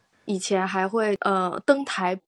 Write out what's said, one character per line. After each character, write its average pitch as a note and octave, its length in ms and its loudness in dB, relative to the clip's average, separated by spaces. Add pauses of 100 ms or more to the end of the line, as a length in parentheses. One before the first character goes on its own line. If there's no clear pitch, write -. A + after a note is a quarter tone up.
(240)
以 G3 140 -2
前 F#3 280 0
还 F#3+ 220 -2
会， G#3+ 320 0
呃， F#3 460 0
登 C#4 180 4
台 F#3 440 -2